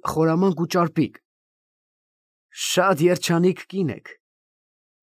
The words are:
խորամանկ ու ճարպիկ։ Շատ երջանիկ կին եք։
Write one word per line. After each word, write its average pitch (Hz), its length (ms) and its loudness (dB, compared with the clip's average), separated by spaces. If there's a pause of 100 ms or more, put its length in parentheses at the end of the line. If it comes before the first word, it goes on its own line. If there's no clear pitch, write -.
խորամանկ 160 560 0
ու 170 120 -4
ճարպիկ։ 165 500 -2 (1300)
Շատ 185 480 0
երջանիկ 175 640 2
կին 180 260 -4
եք։ - 200 -16 (920)